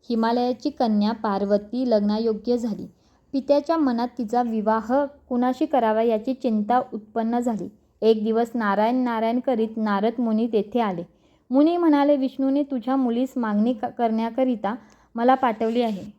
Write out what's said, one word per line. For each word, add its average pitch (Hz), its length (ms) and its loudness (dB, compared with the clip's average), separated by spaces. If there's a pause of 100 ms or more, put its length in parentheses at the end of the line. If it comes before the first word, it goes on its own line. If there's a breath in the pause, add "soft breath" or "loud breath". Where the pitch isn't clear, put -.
(100)
हिमालयाची 247 600 -2
कन्या 214 420 0
पार्वती 208 760 -2
लग्नायोग्य 220 680 0
झाली. 202 280 -6 (460 soft breath)
पित्याच्या 285 440 2
मनात 247 320 0 (100)
तिचा 240 240 0
विवाह 220 600 0 (240)
कुणाशी 254 380 0
करावा 226 360 2
याची 233 320 0
चिंता 226 460 0 (120)
उत्पन्न 226 460 -4
झाली. 220 300 -4 (340)
एक 220 220 2
दिवस 226 300 0
नारायण 214 420 0
नारायण 233 440 0
करीत 220 360 -2
नारद 220 440 0
मुनी 226 260 0
तेथे 220 340 -2
आले. 185 220 -2 (480 soft breath)
मुनी 302 260 4
म्हणाले, 294 400 4
"विष्णूने 269 460 0
तुझ्या 262 340 -2
मुलीस 254 400 0
मागणी 220 360 0
क-, - 120 -6 (140)
करण्याकरिता 226 760 0 (400 soft breath)
मला 240 200 4
पाठवले 233 480 0
आहे." 208 200 -4 (160)